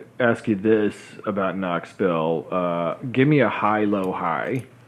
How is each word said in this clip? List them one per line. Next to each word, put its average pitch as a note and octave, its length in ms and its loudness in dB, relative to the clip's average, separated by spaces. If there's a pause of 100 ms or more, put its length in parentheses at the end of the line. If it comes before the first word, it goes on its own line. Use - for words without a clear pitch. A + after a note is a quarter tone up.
(180)
ask A#2 300 2
you A2 60 2
this G#2 420 2 (300)
about G2 320 -2
Knoxville. E2+ 920 -2
Uh, E2+ 440 -2 (180)
give C3 160 4
me D3+ 120 4
a G#2+ 100 4
high, G#2+ 340 0
low, G2 280 0
high F2+ 520 -4 (240)